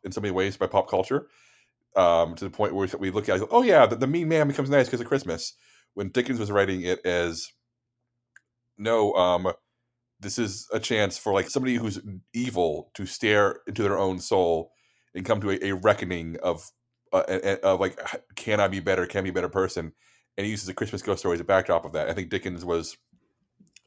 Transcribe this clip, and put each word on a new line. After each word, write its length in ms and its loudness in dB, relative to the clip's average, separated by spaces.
in 80 -8
so 100 -6
many 100 -2
ways 260 0
by 100 0
pop 200 2
culture, 400 -2
um, 400 4
to 80 -10
the 80 -8
point 240 -2
where 120 -2
we 100 -2
look 200 -2
at 120 2
it, 80 -4
"Oh 140 6
yeah, 240 8
the, 80 -2
the 100 0
mean 220 0
man 200 4
becomes 220 -2
nice 180 4
'cause 140 -4
of 60 -8
Christmas." 460 -4
When 140 -6
Dickens 300 0
was 120 -4
writing 300 2
it 220 -2
as, 480 -2
"No, 360 2
um, 380 4
this 200 -6
is 340 -4
a 60 -2
chance 380 0
for, 140 -4
like, 160 2
somebody 280 -2
who's 240 -4
evil 640 -2
to 100 -8
stare 640 2
into 160 -2
their 160 2
own 200 0
soul 520 2
and 100 -10
come 180 0
to 100 -2
a, 180 -2
a 60 -2
reckoning 640 0
of, 300 -4
uh, 140 4
a, 80 -2
a, 240 -2
of, 200 4
like, 200 -2
h-, 80 -12
can 240 -2
I 80 4
be 120 -4
better? 260 0
Can 140 -4
I 40 -2
be 60 -4
a 40 -6
better 160 -2
person?" 440 -2
And 80 -4
he 60 -4
uses 180 -8
A 40 -8
Christmas 280 -6
Ghost 180 -2
Story 160 0
as 60 -4
a 40 -12
backdrop 400 2
of 80 -10
that. 160 -2
I 40 -4
think 160 -6
Dickens 340 -6
was 340 -4